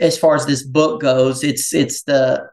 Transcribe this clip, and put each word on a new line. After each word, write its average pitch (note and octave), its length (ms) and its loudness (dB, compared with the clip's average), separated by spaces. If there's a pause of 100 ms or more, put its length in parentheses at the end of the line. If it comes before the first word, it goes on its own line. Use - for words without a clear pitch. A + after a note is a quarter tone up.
as E3 160 2
far D#3 200 2
as C3+ 100 -2
this C#3 160 -2
book D#3 380 0
goes, C3 420 0
it's, - 320 -4
it's - 300 -2
the C3+ 480 0